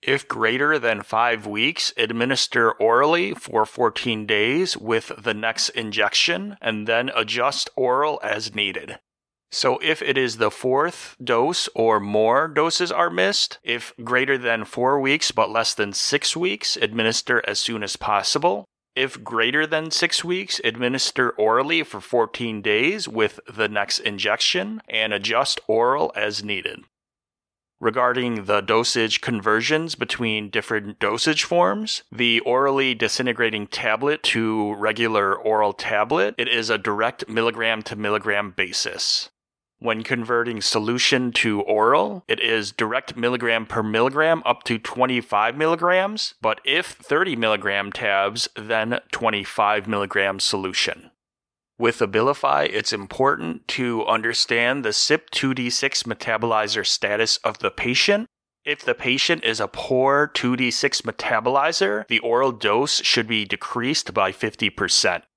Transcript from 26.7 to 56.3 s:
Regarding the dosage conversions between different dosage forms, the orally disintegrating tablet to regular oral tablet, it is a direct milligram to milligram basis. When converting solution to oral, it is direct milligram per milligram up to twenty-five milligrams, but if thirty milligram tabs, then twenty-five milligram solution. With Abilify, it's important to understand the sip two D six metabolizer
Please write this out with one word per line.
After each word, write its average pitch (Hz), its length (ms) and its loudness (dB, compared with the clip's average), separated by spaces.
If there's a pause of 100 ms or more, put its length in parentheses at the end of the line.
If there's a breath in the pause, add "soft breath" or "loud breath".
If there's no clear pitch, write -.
Regarding 120 640 0
the 104 160 2
dosage 110 600 0
conversions 120 760 0
between 110 540 -4
different 107 500 -4
dosage 117 420 0
forms, 190 680 0
the 117 280 2
orally 135 540 2
disintegrating 113 720 -2
tablet 120 560 -2
to 110 520 0
regular 107 600 2
oral 107 380 2
tablet, 110 640 0
it 120 80 0
is 117 240 0
a 107 80 2
direct 107 500 -2
milligram 113 540 0
to 110 140 -10
milligram 104 600 0
basis. - 760 -2 (500)
When 113 240 -2
converting 117 560 -2
solution 120 720 0
to 104 300 2
oral, 135 640 2
it 113 100 2
is 110 320 0
direct 117 460 -4
milligram 117 500 0
per - 160 -2
milligram 135 640 2
up 120 160 0
to 117 160 -2
twenty-five 120 800 0
milligrams, 180 840 0
but 110 240 0
if 151 220 0
thirty 165 480 -2
milligram 101 560 0
tabs, 101 640 0
then 113 460 -2 (100)
twenty-five 104 800 0
milligram 98 500 0
solution. - 720 -2 (680)
With 117 200 2
Abilify, 135 720 2
it's 107 220 -2
important 101 760 -2
to 120 380 -2
understand 117 800 0
the 107 80 0
sip - 380 0
two 135 220 0
D 127 160 -2
six - 360 -2
metabolizer 110 840 0